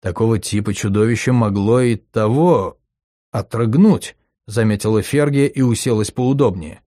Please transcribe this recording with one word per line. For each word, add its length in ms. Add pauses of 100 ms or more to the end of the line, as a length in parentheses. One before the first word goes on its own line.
«Такого 380
типа 360
чудовище 580
могло 480
и 160
того 800 (520)
отрыгнуть», 840 (300)
заметила 560
Фергия 440
и 160
уселась 480
поудобнее. 760